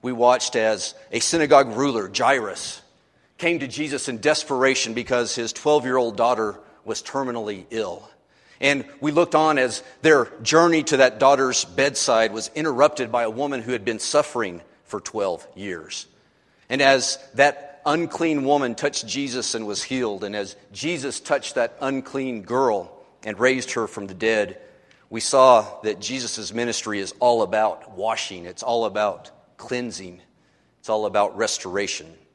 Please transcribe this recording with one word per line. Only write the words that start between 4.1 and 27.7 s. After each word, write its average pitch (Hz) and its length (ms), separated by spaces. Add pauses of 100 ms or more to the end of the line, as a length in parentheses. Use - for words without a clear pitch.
desperation 131 720
because 120 420
his 117 180
twelve-year-old 127 640
daughter 110 420 (260)
was 107 180
terminally 113 680
ill. 104 380 (520)
And 139 240 (160)
we 147 100
looked 165 240
on 156 240
as 127 240 (200)
their 147 240 (160)
journey 160 420
to 151 140
that 123 200
daughter's 135 460
bedside 117 680
was 110 220
interrupted 143 560
by 120 120
a 113 80
woman 131 320
who 120 100
had 110 120
been 110 160
suffering 110 600 (240)
for - 160
twelve 95 540
years. 92 520 (640)
And 135 120
as 135 380 (160)
that - 500
unclean 156 600
woman 135 300
touched - 320
Jesus 127 480
and 110 120
was 101 160
healed, 110 420
and 104 100
as 101 220 (160)
Jesus 131 480
touched - 360
that 117 240
unclean 131 640
girl 113 560 (260)
and 107 140
raised 127 340
her 117 140
from 101 200
the 95 80
dead, 104 440 (520)
we 113 100
saw 127 600
that 104 180
Jesus' 110 540
ministry 113 440
is 95 220
all 120 220
about 98 500